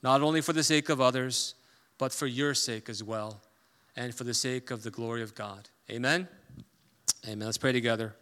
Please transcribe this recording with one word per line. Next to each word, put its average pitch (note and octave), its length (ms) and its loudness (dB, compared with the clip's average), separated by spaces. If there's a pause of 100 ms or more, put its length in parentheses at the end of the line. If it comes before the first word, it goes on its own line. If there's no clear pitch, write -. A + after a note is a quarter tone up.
not C3 180 6
only D#3 220 4
for E3+ 100 0
the D#3 100 2
sake D3+ 280 4
of C#3+ 100 2
others, B2+ 540 2 (420)
but C3 160 -2
for - 140 -4
your C3+ 260 0
sake A#2+ 380 -2
as G#2+ 120 -10
well, G#2+ 380 -8 (560)
and B2 180 -6
for B2 100 -8
the A#2+ 100 -4
sake B2+ 360 -2
of A#2 120 -8
the A2+ 80 -8
glory A#2 320 -6
of G#2+ 120 -10
God. G#2 360 -12 (200)
Amen? D3 380 2 (1000)
Amen. G#2+ 200 -6
Let's A2+ 100 -4
pray C3 160 2
together. A2+ 500 0